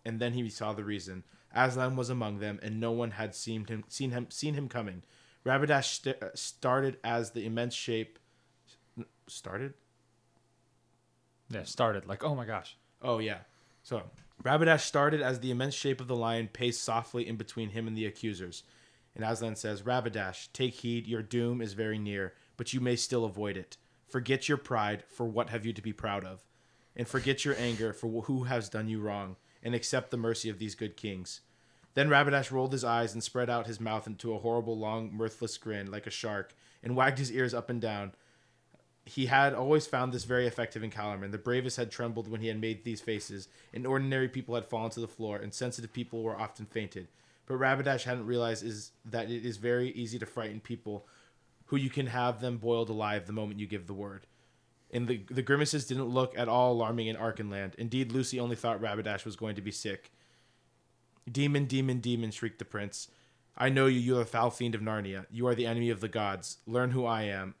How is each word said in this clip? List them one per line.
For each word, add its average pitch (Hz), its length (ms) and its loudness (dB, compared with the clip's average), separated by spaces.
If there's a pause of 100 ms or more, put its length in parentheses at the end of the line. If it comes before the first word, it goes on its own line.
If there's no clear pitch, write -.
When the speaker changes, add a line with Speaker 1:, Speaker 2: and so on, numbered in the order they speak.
Speaker 1:
and 113 160 -4
then 120 140 2
he 120 160 0
saw 107 240 -2
the 104 100 -4
reason. 92 400 -6 (320)
Aslan 127 400 6
was 123 140 0
among 110 300 -2
them, 104 220 -4
and 110 180 -4
no 117 120 2
one 117 200 0
had 104 240 -6
seen 110 300 -6
him, 110 220 -6
seen 131 240 -2
him, 123 180 -4
seen 147 260 -2
him 139 120 -2
coming. 101 360 -6 (420)
Rabidash 135 400 6
st-, - 360 -2
uh, 95 140 -6
started 135 680 2
as 117 280 0
the 110 140 -4
immense 117 280 0
shape." - 460 -2 (1080)
Started? 127 480 -8 (1700)
Speaker 2:
Yeah, 104 140 -6
started. 101 440 0
Like, 98 160 -6
oh 147 120 0
my 120 100 -6
gosh. 107 300 -6 (260)
Speaker 1:
Oh, 120 180 0
yeah. 104 200 -2 (440)
So, 107 200 -4 (400)
"Rabidash 151 380 8
started 147 400 4
as 127 180 2
the 127 120 -2
immense 131 240 0
shape 135 260 0
of 123 60 -6
the 123 80 0
lion 113 360 0
paced 120 320 0
softly 117 440 0
in 113 100 -4
between 113 320 -6
him 113 180 -4
and 110 100 -4
the 110 80 0
accusers." 95 580 -6 (520)
And 110 80 -4
Aslan 113 320 -2
says, 101 280 -4
"Rabidash, 107 720 -2
take 127 200 0
heed, 117 320 -2
your 113 160 -2
doom 120 400 0
is 104 120 -4
very 107 260 -2
near, 101 340 -4 (240)
but - 160 -4
you 127 80 0
may 123 140 4
still 117 300 2
avoid 101 320 -4
it. - 200 -12 (300)
Forget 131 420 0
your 143 80 6
pride, 107 500 0
for 117 200 -4
what 113 220 0
have 110 160 -4
you 113 80 0
to 98 100 -8
be 107 100 -4
proud 101 320 -2
of? 92 180 -12 (520)
And 120 120 -4
forget 135 380 2
your 143 120 2
anger, 113 360 0
for - 140 -6
wh-, 113 180 -2
who 127 200 0
has 120 240 0
done 110 180 -2
you 110 120 -2
wrong, 101 360 -4 (260)
and 120 140 0
accept - 340 0
the 123 80 -2
mercy 113 320 0
of 101 80 -4
these 104 180 -6
good 107 220 -6
kings." 95 440 -8 (520)
Then 143 160 6
Rabidash 143 400 6
rolled 131 220 2
his 127 120 0
eyes 117 300 2
and 110 100 -6
spread 123 280 0
out 117 160 0
his 107 120 -8
mouth 110 280 -2
into 110 260 -4
a 101 60 -2
horrible, 113 380 0
long, 110 380 -2
mirthless 110 440 -4
grin, 101 320 -6
like 104 160 -8
a 101 40 -6
shark, 104 440 -4 (260)
and 123 140 -2
wagged 131 240 6
his 123 120 -2
ears 123 220 2
up 117 160 -4
and 120 100 -2
down. 101 340 -4 (920)
He 131 220 0
had 135 260 6
always 147 320 4
found 127 260 0
this 123 120 -4
very 123 240 2
effective 113 340 -2
in 110 80 -4
Calormen. 101 420 -4
The 104 60 -4
bravest 127 400 0
had 117 140 -2
trembled 113 360 -4
when 110 140 -4
he 113 60 -2
had 110 120 -2
made 110 240 -2
these 113 180 -6
faces, 101 460 -6 (260)
and 123 120 -6
ordinary 135 420 2
people 123 280 -4
had 117 100 -2
fallen 113 260 -2
to 117 80 -8
the 113 80 -4
floor, 107 300 -4
and 101 160 -8
sensitive 120 400 -6
people 113 300 -6
were 110 160 -2
often 107 260 -8
fainted. 98 440 -6 (360)
But 131 140 -2
Rabidash 135 440 2
hadn't 123 220 -2
realized 117 380 0
is 107 280 -8 (140)
that 113 240 -4
it 117 160 -4
is 110 120 -4
very 123 340 2
easy 117 260 -6
to 104 80 -6
frighten 107 360 -6
people 107 440 -8 (600)
who 139 100 -2
you 135 140 0
can 135 180 -2
have 120 320 0
them 120 180 -2
boiled 117 320 2
alive 104 380 0
the 107 60 -6
moment 107 260 -4
you 104 80 -4
give 95 200 -6
the 98 60 -8
word. 98 320 -8 (640)
And 120 160 0
the, 120 100 0 (120)
the 127 120 0
grimaces 143 440 4
didn't 131 200 -2
look 127 320 2
at 120 100 2
all 123 240 6
alarming 117 360 2
in 113 100 -2
Archenland. 101 580 -4
Indeed, 117 360 -2
Lucy 127 280 0
only 120 160 0
thought 110 260 0
Rabidash 104 440 -2
was 104 100 -6
going 107 200 -4
to 104 60 -4
be 98 100 -6
sick. - 400 -8 (1200)
"Demon, 143 360 4
demon, 131 340 2
demon," 117 320 0
shrieked - 280 -6
the 101 60 -8
prince. - 440 -8 (480)
"I 131 120 4
know 135 180 8
you, 127 120 6
you 123 160 4
are 123 40 6
the 117 60 2
foul 117 240 2
fiend 117 260 0
of 107 60 -4
Narnia. 101 480 -2
You 117 180 0
are 120 80 6
the 120 100 2
enemy 117 240 2
of 104 100 0
the 110 80 -2
gods. 98 580 -2
Learn 123 260 2
who 127 140 2
I 113 180 2
am" 98 360 -4